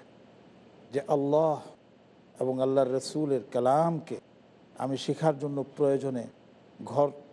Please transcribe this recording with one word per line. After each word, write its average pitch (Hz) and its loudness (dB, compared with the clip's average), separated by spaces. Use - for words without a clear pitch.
যে 143 0
আল্লাহ 147 2
এবং 131 0
আল্লাহর 135 2
রসুলের 139 -2
কালামকে 139 0
আমি 131 -4
শিখার 147 0
জন্য 139 -4
প্রয়োজনে 135 0
ঘর 139 2